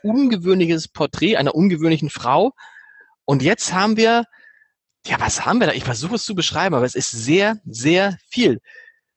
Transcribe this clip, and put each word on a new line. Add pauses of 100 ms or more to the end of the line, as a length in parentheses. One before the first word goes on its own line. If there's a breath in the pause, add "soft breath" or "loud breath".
ungewöhnliches
Porträt
einer
ungewöhnlichen
Frau. (720 loud breath)
Und
jetzt
haben
wir, (800 soft breath)
ja,
was
haben
wir
da?
Ich
versuche
es
zu
beschreiben,
aber
es
ist
sehr,
sehr (120)
viel. (580 loud breath)